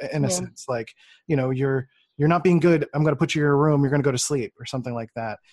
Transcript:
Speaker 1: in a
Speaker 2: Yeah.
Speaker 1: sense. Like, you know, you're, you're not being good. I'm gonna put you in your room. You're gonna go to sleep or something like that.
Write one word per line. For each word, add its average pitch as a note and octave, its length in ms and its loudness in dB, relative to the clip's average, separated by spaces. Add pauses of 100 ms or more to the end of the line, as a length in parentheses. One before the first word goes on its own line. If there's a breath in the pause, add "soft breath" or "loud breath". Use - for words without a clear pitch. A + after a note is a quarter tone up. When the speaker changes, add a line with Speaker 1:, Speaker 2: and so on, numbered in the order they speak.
(140)
Speaker 1:
in D3 100 0
a C3 40 2
Speaker 2:
Yeah. F3+ 60 -2
Speaker 1:
sense. - 320 -8
Like, A#2 280 -6 (320 soft breath)
you D#3 100 -2
know, C3 140 0
you're, C3 380 -2 (280)
you're D3 120 2
not E3+ 140 2
being F3 180 4
good. D#3+ 340 4
I'm D3+ 100 2
gonna D3 120 2
put D#3 180 -2
you D3+ 80 0
in - 20 2
your C#3+ 140 4
room. D3 240 4
You're C3+ 80 2
gonna C#3+ 120 2
go C#3 100 0
to B2+ 40 -2
sleep B2 420 -4
or A#2+ 60 -18
something B2 300 -8
like A2+ 200 -8
that. A2+ 260 -8 (120)